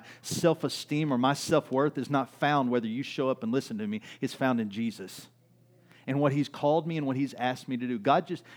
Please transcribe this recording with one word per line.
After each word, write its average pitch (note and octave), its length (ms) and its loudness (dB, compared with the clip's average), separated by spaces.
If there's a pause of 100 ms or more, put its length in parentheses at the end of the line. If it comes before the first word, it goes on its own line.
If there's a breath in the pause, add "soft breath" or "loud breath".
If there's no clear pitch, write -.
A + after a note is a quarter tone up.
(220 loud breath)
self-esteem D3+ 920 0
or B2+ 60 2
my C3 160 4
self-worth D3 640 2
is B2+ 120 -4
not C3+ 260 0
found C#3+ 360 2
whether A#2+ 160 0
you A#2+ 160 -4
show C3+ 260 -2
up B2+ 140 -2
and A2+ 80 -2
listen B2+ 280 -2
to G#2+ 60 -4
me. G#2+ 140 -4 (220 loud breath)
It's A#2+ 120 -4
found B2+ 280 2
in G#2+ 80 -2
Jesus G#2 580 -8 (800 soft breath)
and C3+ 140 0
what C#3+ 100 4
He's C#3 160 2
called D#3 400 0
me E3 80 -2
and D3+ 100 -2
what C3 120 0
He's C3+ 160 -2
asked B2+ 340 -2
me C3 80 -4
to B2 100 -4
do. B2 140 -4
God D#3+ 280 4
just, E3+ 180 -8 (120 loud breath)